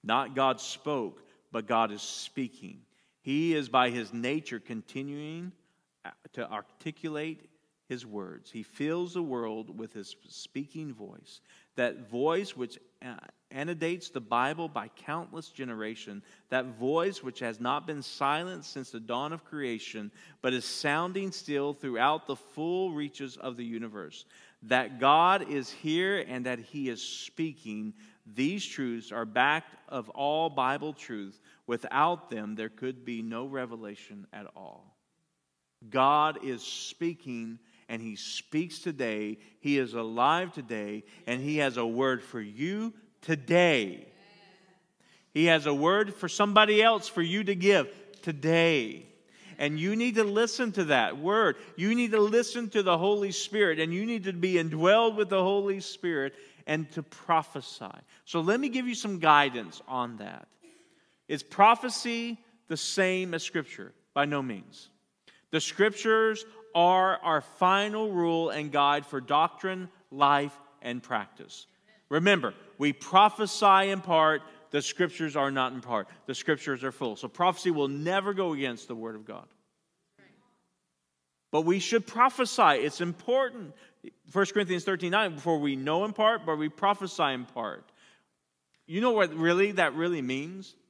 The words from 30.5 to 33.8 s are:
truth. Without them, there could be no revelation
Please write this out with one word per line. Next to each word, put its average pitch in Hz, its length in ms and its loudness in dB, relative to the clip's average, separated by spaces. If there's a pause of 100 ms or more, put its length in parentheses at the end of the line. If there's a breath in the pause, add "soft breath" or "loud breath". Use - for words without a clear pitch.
truth. 104 480 -12 (260 soft breath)
Without 156 640 -2
them, 107 240 -8
there 110 140 -8
could 127 360 -10
be 117 180 -8
no 117 240 -8
revelation 110 840 -12